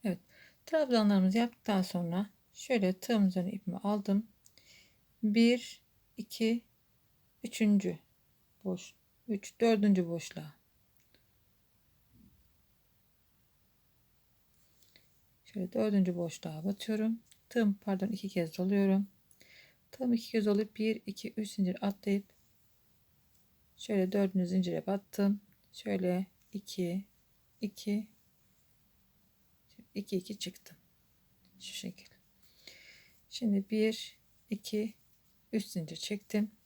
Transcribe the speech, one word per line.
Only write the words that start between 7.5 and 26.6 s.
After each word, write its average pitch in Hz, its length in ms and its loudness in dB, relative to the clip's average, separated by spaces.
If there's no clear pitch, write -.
boş, 180 300 -6
üç, - 320 -6
dördüncü 202 480 4
boşluğa. 156 460 -8
Şöyle 185 280 -8
dördüncü 196 440 2
boşluğa 160 480 -8
batıyorum. 220 560 -2
Tığım, 208 260 2
pardon, 196 340 -2
iki 202 200 -6
kez 170 300 -2
doluyorum. 196 500 4
Tığım 247 220 -2
iki 226 180 0
kez 214 160 0
dolup 208 300 0
bir, 220 300 -2
iki, - 300 -10
üç 208 140 -6
zincir 185 360 -2
atlayıp 202 500 -2
şöyle 190 360 0
dördüncü 190 340 2
zincire 175 400 0
battım. 202 540 0
Şöyle 185 540 -2
iki, 190 520 -4